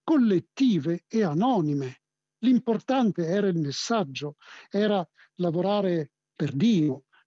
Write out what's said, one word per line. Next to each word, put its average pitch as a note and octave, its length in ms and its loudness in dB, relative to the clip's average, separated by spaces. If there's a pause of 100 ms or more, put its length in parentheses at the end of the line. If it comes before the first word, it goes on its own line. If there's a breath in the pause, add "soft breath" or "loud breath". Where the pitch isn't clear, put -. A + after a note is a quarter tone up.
collettive G3+ 1040 2
e A3 160 0
anonime. D3+ 800 -2 (420)
L'importante A#3 800 0
era G3 220 0
il F3+ 100 0
messaggio, D3 800 -4 (340 loud breath)
era G3+ 340 0 (340 soft breath)
lavorare F3 760 -2 (240)
per D3 160 -4
Dio, D3+ 540 0 (220 soft breath)